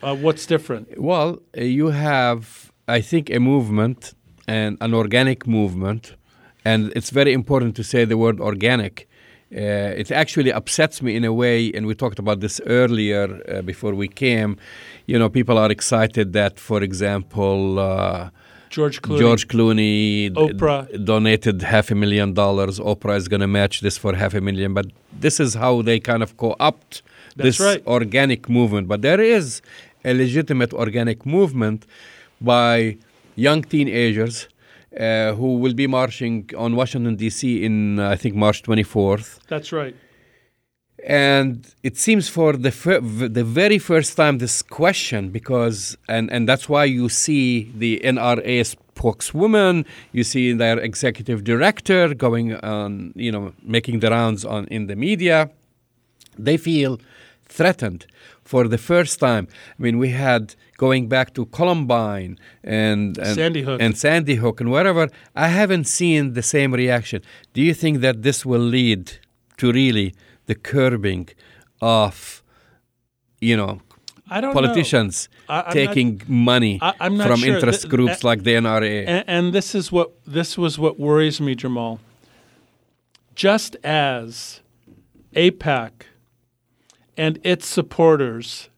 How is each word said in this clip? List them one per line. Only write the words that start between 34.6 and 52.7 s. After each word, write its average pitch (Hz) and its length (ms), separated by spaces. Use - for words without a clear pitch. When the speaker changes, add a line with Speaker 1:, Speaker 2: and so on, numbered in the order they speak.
Speaker 2:
uh, 110 360
who 127 240
will 123 160
be 139 120
marching 120 680
on 117 180
Washington, 120 420
D 110 140
C 113 340
in, 107 340
uh, 101 120
I 101 60
think, 104 180
March 104 280
twenty-fourth. 107 880
Speaker 1:
That's 151 240
right. 143 220
Speaker 2:
And 139 680
it 131 120
seems 208 320
for 160 260
the 131 180
fir-, 180 280
v-, 117 280
the 117 160
very 185 340
first 160 380
time 147 220
this 117 220
question, 123 680
because, 113 640
and, 113 240
and 117 160
that's 131 200
why 147 160
you 123 240
see 123 680
the 113 280
N 127 140
R 120 260
A 120 200
spokeswoman, 180 1200
you 123 140
see 123 280
their 113 280
executive 113 640
director 170 680
going 117 420
on, 101 580